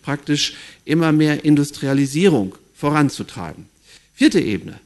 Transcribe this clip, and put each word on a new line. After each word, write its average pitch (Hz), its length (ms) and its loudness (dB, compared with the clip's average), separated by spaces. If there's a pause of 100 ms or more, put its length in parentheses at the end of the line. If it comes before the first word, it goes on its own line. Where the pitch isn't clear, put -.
praktisch 143 540 -4 (280)
immer 160 280 0
mehr 151 340 2
Industrialisierung 143 1080 2 (180)
voranzutreiben. 120 920 -2 (500)
Vierte 254 240 2
Ebene. - 460 -6